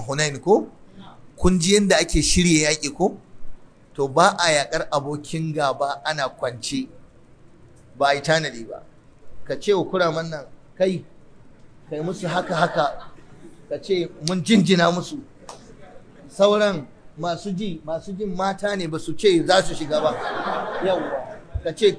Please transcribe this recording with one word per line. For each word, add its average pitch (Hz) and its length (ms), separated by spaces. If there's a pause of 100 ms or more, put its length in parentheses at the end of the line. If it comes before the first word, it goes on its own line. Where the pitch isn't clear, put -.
Hunain 139 340
ko? 208 260 (720)
Kun 185 220
ji 175 160
yadda 190 240
ake 165 240
shirya 160 480
yaƙi 156 240
ko? 196 220 (800)
To 139 120
ba 165 320
a 170 100
yaƙar 156 420
abokin 151 600
gaba 139 520
ana 151 240
kwance, 131 580 (1120)
ba 139 80
a 143 80
yi 143 60
tanadi 143 420
ba. - 180 (600)
Ka 139 160
ce 202 140
wa 180 100
kuraman 165 460
nan, 151 160 (320)
"Kai, 185 260 (880)
kai 151 100
musu 175 280
haka 180 280
haka." 160 520 (640)
Ka 147 120
ce, 180 260 (200)
"Mun 180 160
jinjina 175 500
musu." 180 240 (1120)
Sauran 208 560 (320)
masu 170 340
ji, 180 320
masu 165 320
jin 190 200
mata 196 400
ne 190 120
ba 160 120
su 160 140
ce 175 320
za 180 180
su 160 100
shiga 151 260
ba. 151 140 (720)
Yawwa. 151 540 (240)
Ka 165 100
ce, 202 260